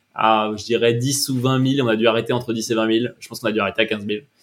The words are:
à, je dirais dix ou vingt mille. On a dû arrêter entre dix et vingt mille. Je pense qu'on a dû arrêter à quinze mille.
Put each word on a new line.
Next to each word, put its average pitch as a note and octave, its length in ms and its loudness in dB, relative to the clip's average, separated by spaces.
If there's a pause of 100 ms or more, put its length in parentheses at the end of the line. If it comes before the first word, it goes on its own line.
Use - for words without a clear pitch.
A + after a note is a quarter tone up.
(140)
à, A2 420 2
je G2+ 80 -10
dirais A#2 300 2
dix C3 360 -2
ou C3 100 -2
vingt C3 180 2
mille. C3 240 2
On A#2+ 60 0
a A2 80 2
dû A2 120 2
arrêter A2+ 260 2
entre A#2+ 200 -4
dix A2+ 160 -6
et A#2 60 0
vingt A2 120 2
mille. A#2 320 0
Je - 80 -20
pense A2+ 120 -14
qu'on A#2 80 -6
a G#2+ 40 0
dû G#2+ 80 -2
arrêter G2+ 220 0
à A2 40 0
quinze G#2+ 200 -4
mille. G#2 200 -6 (180)